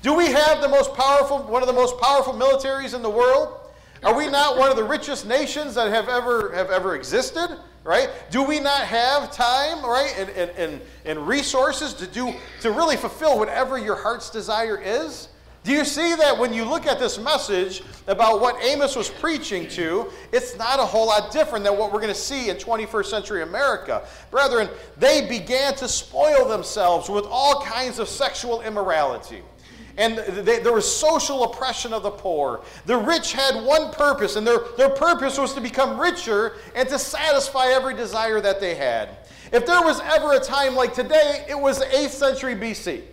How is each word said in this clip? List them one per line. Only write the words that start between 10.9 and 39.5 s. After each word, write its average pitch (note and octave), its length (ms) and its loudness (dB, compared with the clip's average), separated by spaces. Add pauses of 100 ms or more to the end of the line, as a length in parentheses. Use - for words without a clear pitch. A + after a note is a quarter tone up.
and D#3 200 -6
resources C4+ 680 0
to F#3 120 -12
do, A#3+ 280 -6 (260)
to A3+ 120 0
really D4+ 260 2
fulfill C#4 420 0
whatever B3+ 380 0
your G#3 180 -2
heart's A3+ 340 -6
desire G#3+ 480 -2
is? B3 520 -6 (340)
Do G3+ 80 -2
you D4 140 2
see E4 300 0
that D4 220 4
when A#3 160 0
you A3+ 120 -4
look B3+ 200 -2
at C#4 140 0
this B3 180 -2
message G3+ 680 -2 (240)
about G#3 340 2
what A#3+ 200 0
Amos C#4 360 0
was A3 120 -4
preaching G#3+ 600 -4
to, F3+ 420 -4 (220)
it's B3 240 -2
not A#3+ 220 0
a B3 60 4
whole A3 220 2
lot G#3 240 2
different C#4+ 320 0
than G3+ 140 2
what G#3 160 -2
we're G#3+ 80 0
gonna G#3+ 120 -2
see C4 360 -6
in - 80 -4
twenty-first A3 520 -4
century G3+ 320 -4
America. F#3 640 -2 (260)
Brethren, A#3+ 380 2 (280)
they C4+ 300 4
began B3 480 -2
to B3+ 120 -8
spoil C#4 580 4
themselves F#3 640 0
with G#3 200 -2
all C#4 320 2
kinds B3 380 -6
of G#3+ 100 -4
sexual A#3+ 520 -4
immorality. D#3+ 840 -2 (540)
And A3+ 180 0
th-, G3 300 -6
th-, A3+ 180 2
there A#3+ 80 4
was G#3+ 180 2
social D4 540 0
oppression A#3+ 480 -4
of A3 120 -4
the G3+ 80 -4
poor. D3 520 -4 (220)
The G#3 100 2
rich C4 380 0
had A3 320 0
one D4+ 260 2
purpose, C#4 440 0
and G#3+ 120 -2
their, A#3 120 4 (180)
their C#4 140 6
purpose C#4 480 2
was C4+ 160 -2
to C#4+ 40 -8
become A#3+ 400 0
richer A#3 540 0 (220)
and B3+ 120 0
to C4 120 -2
satisfy C#4 720 0
every C4 260 2
desire A3 440 -2
that G3 220 0
they F3 140 -2
had. A#2+ 420 -2 (340)